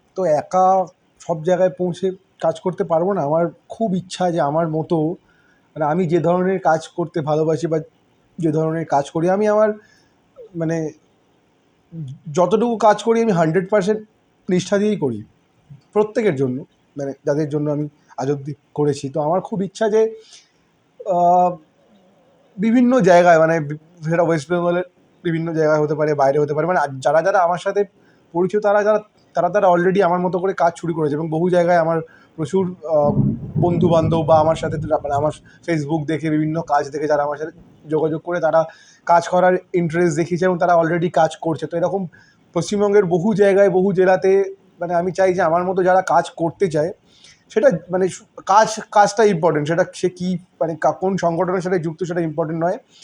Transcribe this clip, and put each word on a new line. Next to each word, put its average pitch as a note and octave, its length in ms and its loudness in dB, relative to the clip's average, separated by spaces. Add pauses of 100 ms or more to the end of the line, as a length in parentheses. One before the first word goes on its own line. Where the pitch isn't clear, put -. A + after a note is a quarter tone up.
(140)
তো F#3+ 100 -4
একা F#3 640 2 (340)
সব D#3+ 240 -6
জায়গায় F3+ 260 2
পৌঁছে F3+ 400 -4 (300)
কাজ D#3+ 200 -2
করতে F#3 240 -4
পারবো E3+ 280 0
না। F#3+ 100 -2
আমার D#3+ 240 0 (220)
খুব G3+ 280 -4
ইচ্ছা F3+ 340 -4
যে E3 100 -2
আমার D#3 280 0
মতো, D#3+ 480 -2 (600)
মানে D3+ 80 -4
আমি E3 220 0
যে E3 120 0
ধরনের F3+ 420 0
কাজ D#3+ 280 0
করতে E3+ 320 -6
ভালোবাসি D#3 460 0
বা D#3+ 120 -2 (600)
যে E3 120 -2
ধরনের D#3+ 340 -2
কাজ D#3 260 -2
করি, E3+ 200 -2
আমি G#3 180 0
আমার G#3+ 240 2 (840)
মানে E3 340 -4 (1400)
যতটুকু G3+ 440 0
কাজ G#3 260 2
করি A3+ 200 2
আমি A3+ 100 2
হান্ড্রেড E3+ 360 0
পার্সেন্ট G#3+ 400 0 (420)
নিষ্ঠা F#3 280 0
দিয়েই G#3 180 0
করি B2+ 260 -4 (680)
প্রত্যেকের G#3+ 440 0
জন্য, C3 280 -4 (320)
মানে C#3 160 -6 (120)
যাদের D3 240 -2
জন্য D3 220 -4
আমি D3 180 -4 (300)
আজ C3+ 120 -4
অবধি C#3+ 240 -6 (200)
করেছি। C#3+ 340 -2
তো D3 120 -6
আমার D#3+ 200 0
খুব F#3 220 -6
ইচ্ছা G#3 260 -4
যে, A3 260 0 (920)
আহ, F3+ 500 2 (1000)
বিভিন্ন A#3+ 420 2
জায়গায়, F3 380 6
মানে D#3+ 220 2
বি-, D3+ 180 -8 (260)
সেটা E3 180 0
ওয়েস্ট D#3+ 280 -2
বেঙ্গলের F3 320 0 (400)
বিভিন্ন E3 320 -4
জায়গায় D#3 260 2
হতে D3+ 140 -2
পারে, D3+ 200 0
বাইরে C#3 240 2
হতে D3 160 0
পারে, D3+ 120 -2
মানে F3+ 140 0 (180)
যারা D3 240 2
যারা G3 160 0
আমার F3 200 0
সাথে G3+ 260 -2 (480)
পরিচিত F#3 280 -2
তারা G#3 240 2
যারা, G#3+ 180 2 (320)
তারা E3+ 140 0
তারা G3 180 2
already F3+ 380 2
আমার F3 160 0
মতো F3+ 180 -2
করে F#3+ 140 -2
কাজ E3+ 240 0
শুরু E3 180 -6
করেছে D3+ 200 -2
এবং D#3 160 -4
বহু D#3+ 200 -2
জায়গায় F3 280 2
আমার E3 220 0 (360)
প্রচুর, F3+ 380 -2 (100)
আহ, D3 280 2 (460)
বন্ধুবান্ধব E3 680 2
বা D#3 160 6
আমার D#3 160 2
সাথে D#3+ 220 -4
যারা, D3+ 200 -2
মানে C#3+ 160 -6
আমার D3 180 0 (340)
Facebook D3+ 400 -2
দেখে, D#3 240 -4
বিভিন্ন D#3 320 -2
কাজ D3 280 -2
দেখে D3 180 -4
যারা D3 140 0
আমার D3 140 -4
সাথে D#3 140 -10 (380)
যোগাযোগ D#3 320 -2
করে F3 200 -6
তারা D#3+ 240 2 (420)
কাজ E3+ 220 2
করার F3+ 280 2 (160)
ইন্টারেস্ট E3+ 440 0
দেখিয়েছে E3+ 280 -2
এবং F#3 140 0
তারা F3 180 2
already E3 340 0
কাজ D#3+ 260 2
করছে। - 300 -6
তো E3+ 100 -8
এরকম F3 300 -2 (480)
পশ্চিমবঙ্গের G#3 500 2
বহু F3+ 300 0
জায়গায়, G3 360 4
বহু F#3 220 2
জেলাতে, F#3+ 600 2 (260)
মানে F3 140 -4
আমি F3 180 -2
চাই F#3+ 220 2
যে F#3 80 -2
আমার E3+ 220 2
মতো F#3 180 -2
যারা F#3 200 4
কাজ E3 280 0
করতে E3+ 400 -4
চায়, D#3 220 -2 (560)
সেটা A#3 220 2 (200)
মানে F#3 180 0
সু-, - 380 -16
কাজ, G#3+ 340 4 (120)
কাজটা G#3 320 4
ইম্পর্টেন্ট, D#3+ 440 0
সেটা E3+ 160 0 (100)
সে - 140 -4
কী, F3+ 300 -6 (220)
মানে E3 200 -4
কা-, D#3 120 2
কোন F#3 240 -2
সংগঠনের F3 440 -2
সাথে F3+ 180 -2
যুক্ত D#3+ 260 -8
সেটা F3 160 -4
ইম্পর্টেন্ট D#3+ 440 -4
নয়, F#3 140 -2 (260)